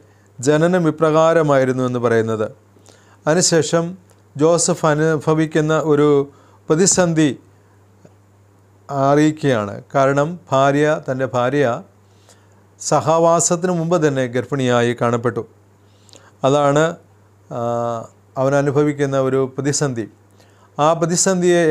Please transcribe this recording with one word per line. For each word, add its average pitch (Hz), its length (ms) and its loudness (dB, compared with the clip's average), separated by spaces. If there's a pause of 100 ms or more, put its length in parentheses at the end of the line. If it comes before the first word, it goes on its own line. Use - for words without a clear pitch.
(380)
ജനനം 160 540 2
ഇപ്രകാരമായിരുന്നു 151 1000 2
എന്ന് 123 160 -4
പറയുന്നത്. 110 400 0 (800)
അതിനുശേഷം 170 600 0 (500)
ജോസഫ് 165 560 0
അനുഭവിക്കുന്ന 156 840 0 (160)
ഒരു 147 160 4 (600)
പ്രതിസന്ധി 160 640 2 (1600)
അറിയിക്കുകയാണ്. 139 880 0 (180)
കാരണം 139 340 2 (220)
ഭാര്യ, 139 380 2 (200)
തൻ്റെ 131 280 -4
ഭാര്യ 131 300 0 (1120)
സഹവാസത്തിന് 165 1000 0
മുമ്പ് 165 240 -2
തന്നെ 135 200 0 (120)
ഗർഭിണിയായി 123 680 0
കാണപ്പെട്ടു. 117 420 -2 (1040)
അതാണ്, 143 380 2 (760)
ആ, 120 40 -6 (760)
അവൻ 135 200 0
അനുഭവിക്കുന്ന 143 560 0 (100)
ഒരു 131 140 0 (140)
പ്രതിസന്ധി. 135 500 -4 (760)
ആ 147 80 2 (140)
പ്രതിസന്ധിയെ 175 580 0 (120)